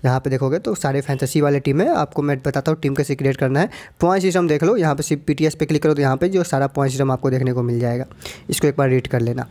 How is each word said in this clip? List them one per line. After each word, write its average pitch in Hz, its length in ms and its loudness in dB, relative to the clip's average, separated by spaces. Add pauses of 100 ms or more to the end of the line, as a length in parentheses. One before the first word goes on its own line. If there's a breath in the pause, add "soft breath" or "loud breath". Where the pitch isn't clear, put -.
यहाँ 131 160 2
पे 143 100 -4
देखोगे 135 280 0
तो - 160 -4
सारे 139 260 -2
फैंटेसी 139 400 -2
वाले 143 200 2
टीम 139 200 0
है। 302 140 2
आपको 147 280 -2
मैं 143 240 -2
बताता 139 260 -2
हूँ 156 80 -2
टीम 139 140 -2
कैसे 143 200 -2
क्रिएट 135 220 0
करना 135 240 0
है। 202 80 0 (320 loud breath)
पॉइंट 180 220 2
सिस्टम 175 260 2
देख 151 160 2
लो, 214 120 4
यहाँ 160 180 2
पे 151 80 -6
सिर्फ 147 240 -2
पीटीएस 151 280 0
पे 151 120 -2
क्लिक 147 160 0
करो 156 120 4
तो 143 80 0
यहाँ 131 140 2
पे 175 120 0
जो 190 160 2
सारा 139 220 0
पॉइंट 139 260 0
सिस्टम 135 180 0
आपको 131 200 0
देखने 127 220 0
को 123 100 0
मिल 120 180 0
जाएगा, 120 240 -2 (460 loud breath)
इसको - 160 0
एक 143 120 2
बार 135 100 2
रीड 127 180 2
कर 123 140 0
लेना। 120 300 -4